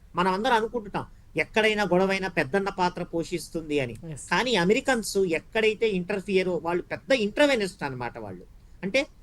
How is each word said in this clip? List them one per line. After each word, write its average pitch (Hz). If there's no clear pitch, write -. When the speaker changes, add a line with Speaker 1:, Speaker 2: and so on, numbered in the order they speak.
Speaker 1:
మనం 180
అందరం 220
అనుకుంటున్నాం, 214
ఎక్కడైనా 208
గొడవైనా 190
పెద్దన్న 180
పాత్ర 180
పోషిస్తుంది 160
అని. 120
Speaker 2:
Yes. 151
Speaker 1:
కానీ 233
అమెరికన్స్ 214
ఎక్కడైతే 214
ఇంటర్ఫియరో, 185
వాళ్ళు 175
పెద్ద -
ఇంటర్వెనిస్ట్ 226
అన్నమాట 123
వాళ్ళు. 95
అంటే, 262